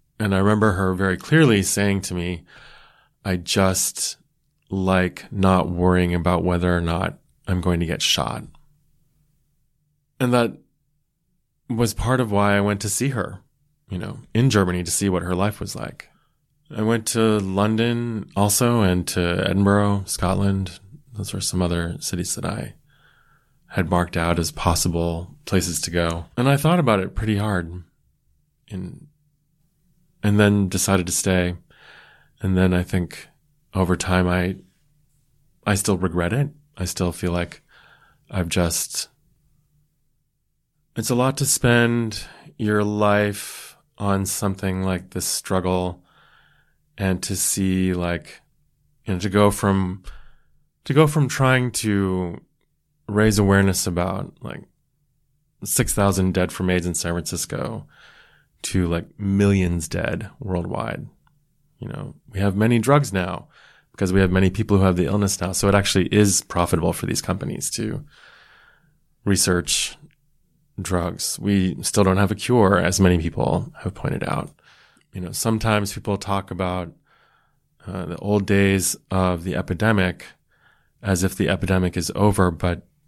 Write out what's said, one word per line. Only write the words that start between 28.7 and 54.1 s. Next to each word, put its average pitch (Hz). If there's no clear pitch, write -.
and 104
then 101
decided 92
to 92
stay. 90
And 95
then 92
I 90
think -
over 92
time, 90
I, 90
I 104
still 95
regret 87
it. 143
I 90
still 87
feel 87
like 87
I've 90
just, -
it's 113
a 123
lot 131
to 139
spend 117
your 104
life 104
on 98
something 98
like 92
this 90
struggle 90
and 95
to 98
see, 92
like, 87
you 98
know, 90
to 101
go 101
from, 98
to -
go 156
from 151
trying 127
to 92
raise 104
awareness 98
about, 92